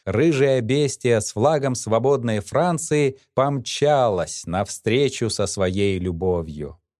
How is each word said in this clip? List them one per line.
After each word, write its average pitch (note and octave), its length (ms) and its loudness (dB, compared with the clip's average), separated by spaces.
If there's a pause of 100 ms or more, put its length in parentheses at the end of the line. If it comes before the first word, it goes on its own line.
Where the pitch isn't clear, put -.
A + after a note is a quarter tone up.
рыжая C3+ 560 2
бестия B2 580 0
с - 140 -4
флагом C3+ 420 0
свободной A#2 640 0
Франции D3 800 0 (160)
помчалась C3 1120 0
навстречу A2 840 0
со G2+ 160 -2
своей F#2+ 520 0
любовью. E2+ 800 -4 (220)